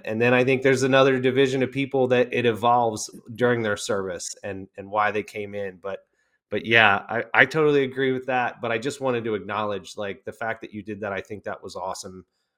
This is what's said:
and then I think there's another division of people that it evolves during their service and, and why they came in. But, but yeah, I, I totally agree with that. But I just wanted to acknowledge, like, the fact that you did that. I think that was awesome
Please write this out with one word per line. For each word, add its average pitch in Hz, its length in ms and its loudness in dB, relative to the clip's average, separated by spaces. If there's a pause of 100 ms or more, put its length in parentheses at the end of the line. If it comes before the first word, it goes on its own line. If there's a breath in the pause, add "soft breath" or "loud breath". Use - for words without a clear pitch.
and 110 180 -2
then 123 100 6
I 127 120 4
think 131 180 2
there's 131 220 4
another 135 340 4
division 131 440 2
of 127 100 -2
people 135 360 0
that 123 240 2
it 120 140 0
evolves 117 640 2 (240)
during 120 280 2
their 104 140 0
service 95 580 -6 (100)
and, 98 240 -8 (100)
and 98 100 -14
why 104 220 0
they 104 140 -4
came 101 320 -12
in. 98 260 -10
But, 95 240 -10 (440)
but 104 140 -4
yeah, 110 440 6
I, 117 160 -4 (100)
I 117 100 8
totally 147 380 2
agree 131 300 -2
with 127 140 -4
that. 127 360 -2
But 120 80 -4
I 117 80 0
just 127 220 -6
wanted 123 240 -2
to 113 100 -2
acknowledge, 101 640 -6
like, 98 280 -10
the 107 80 -10
fact 113 280 -8
that - 120 -14
you 104 100 -12
did 101 180 -10
that. 101 120 -6
I 95 80 -4
think 98 240 -14
that - 180 -10
was 95 120 -14
awesome 92 500 -10 (340)